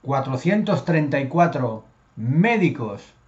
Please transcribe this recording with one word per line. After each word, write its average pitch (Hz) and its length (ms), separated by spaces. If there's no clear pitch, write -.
Cuatrocientos 135 800
treinta 147 360
y 131 80
cuatro 131 560
médicos 131 960